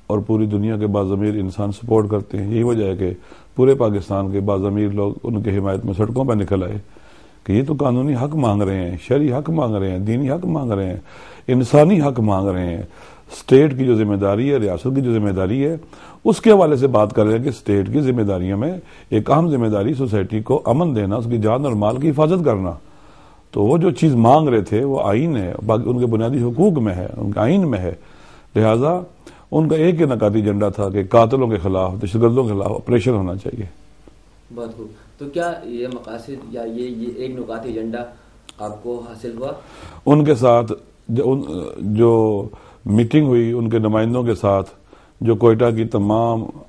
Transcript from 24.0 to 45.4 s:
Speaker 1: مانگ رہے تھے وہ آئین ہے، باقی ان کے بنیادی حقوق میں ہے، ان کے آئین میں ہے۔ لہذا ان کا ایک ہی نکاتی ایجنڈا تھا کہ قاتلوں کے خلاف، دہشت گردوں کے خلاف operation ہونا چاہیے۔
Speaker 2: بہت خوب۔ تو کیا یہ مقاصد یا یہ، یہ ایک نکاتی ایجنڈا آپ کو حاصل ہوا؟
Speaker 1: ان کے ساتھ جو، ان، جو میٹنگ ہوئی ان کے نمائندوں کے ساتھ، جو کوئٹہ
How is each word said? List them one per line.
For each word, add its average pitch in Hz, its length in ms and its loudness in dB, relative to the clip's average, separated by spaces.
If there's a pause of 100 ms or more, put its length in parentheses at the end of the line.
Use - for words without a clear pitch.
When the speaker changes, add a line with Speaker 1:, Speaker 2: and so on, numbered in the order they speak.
Speaker 1:
مانگ 135 340 6
رہے 113 120 4
تھے 104 220 -2
وہ 139 200 -2
آئین 127 340 0
ہے، 90 160 -4 (120)
باقی 113 240 0
ان 123 100 0
کے 123 60 0
بنیادی 117 380 0
حقوق 147 340 2
میں 110 160 0
ہے، 90 140 -6 (100)
ان 104 140 -4
کے 98 80 -4
آئین 170 280 2
میں 110 120 -2
ہے۔ 90 140 -4 (640)
لہذا 120 460 2 (500)
ان 156 180 2
کا 156 60 2
ایک 165 260 2
ہی 160 40 2
نکاتی 110 340 2
ایجنڈا 104 300 0
تھا 98 200 -4
کہ 98 200 0
قاتلوں 117 380 4
کے 110 100 0
خلاف، 92 440 -2
دہشت 101 140 -4
گردوں 117 280 4
کے 113 60 -2
خلاف 98 220 -2
operation 120 400 0
ہونا 95 240 -2
چاہیے۔ 101 300 -10 (880)
Speaker 2:
بہت 117 220 -14
خوب۔ 107 100 -16 (300)
تو 143 120 -14
کیا 170 240 -4 (100)
یہ 120 300 -8
مقاصد 117 600 -14
یا 120 80 -10
یہ، 117 280 -8
یہ 117 260 -8
ایک 127 240 -10
نکاتی 113 300 -10
ایجنڈا 113 340 -8 (540)
آپ 107 260 -14
کو 120 240 -8
حاصل 113 300 -14
ہوا؟ 131 140 -8 (540)
Speaker 1:
ان 147 200 6
کے 151 100 4
ساتھ 117 360 4 (380)
جو، 120 160 0
ان، 135 160 0 (360)
جو 110 640 2 (420)
میٹنگ 117 420 2
ہوئی 117 240 2
ان 120 180 -2
کے 117 100 0
نمائندوں 110 440 0
کے 117 120 0
ساتھ، 98 340 0 (520)
جو 113 140 2
کوئٹہ 117 300 4 (100)